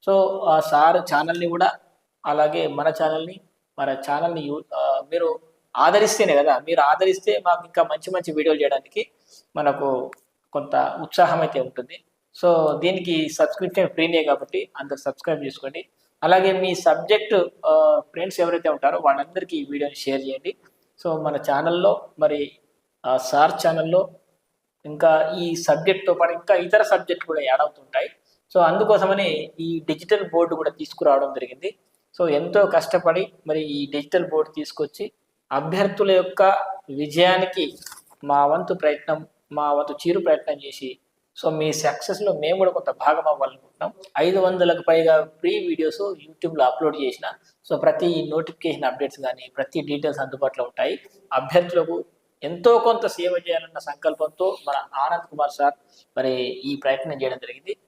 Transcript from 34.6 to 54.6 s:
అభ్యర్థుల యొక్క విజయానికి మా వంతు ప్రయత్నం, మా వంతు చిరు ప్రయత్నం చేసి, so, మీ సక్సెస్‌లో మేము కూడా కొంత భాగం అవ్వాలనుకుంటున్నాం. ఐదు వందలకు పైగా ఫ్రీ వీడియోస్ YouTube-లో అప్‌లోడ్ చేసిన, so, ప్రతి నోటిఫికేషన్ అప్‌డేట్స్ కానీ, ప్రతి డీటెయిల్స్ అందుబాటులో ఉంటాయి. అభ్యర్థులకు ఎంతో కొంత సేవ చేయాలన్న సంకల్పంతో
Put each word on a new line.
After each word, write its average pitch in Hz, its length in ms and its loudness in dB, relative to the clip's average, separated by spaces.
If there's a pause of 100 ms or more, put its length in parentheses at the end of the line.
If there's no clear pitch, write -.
అభ్యర్థుల 190 580 0
యొక్క 185 320 2 (480)
విజయానికి 165 880 0 (460)
మా 143 220 4
వంతు 165 280 0
ప్రయత్నం, 156 520 -2 (260)
మా 147 200 -2
వంతు 147 200 -2
చిరు 175 280 -2
ప్రయత్నం 156 440 0
చేసి, 135 340 -12 (380)
so, - 140 -2
మీ 156 220 -2
సక్సెస్‌లో 190 600 -2
మేము 160 260 -2
కూడా 185 120 4
కొంత 175 200 -4
భాగం 156 380 0
అవ్వాలనుకుంటున్నాం. 135 640 -6 (260)
ఐదు 180 200 2
వందలకు 175 500 2
పైగా 160 360 6
ఫ్రీ 180 440 -4
వీడియోస్ 160 340 -2
YouTube-లో 160 600 -2
అప్‌లోడ్ 147 320 0
చేసిన, 131 300 -6 (400)
so, 151 120 -2
ప్రతి 160 520 0
నోటిఫికేషన్ 156 540 -4
అప్‌డేట్స్ 135 360 -4
కానీ, 127 360 -8
ప్రతి 139 240 -6
డీటెయిల్స్ 143 400 -6
అందుబాటులో 131 440 -4
ఉంటాయి. 131 360 -4 (320)
అభ్యర్థులకు 165 720 0 (380)
ఎంతో 175 360 2
కొంత 226 280 2
సేవ 175 260 -4 (160)
చేయాలన్న 165 300 -6
సంకల్పంతో 156 800 -4 (120)